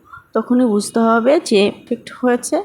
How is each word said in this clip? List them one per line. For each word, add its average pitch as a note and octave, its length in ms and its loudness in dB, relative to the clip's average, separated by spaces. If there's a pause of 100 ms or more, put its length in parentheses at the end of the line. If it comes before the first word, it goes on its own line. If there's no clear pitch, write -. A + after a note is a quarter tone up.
(340)
তখনই B3 320 0
বুঝতে G#3 340 -2
হবে A3+ 400 2
যে A3 220 0
পারফেক্ট - 520 -4
হয়েছে B3 520 -2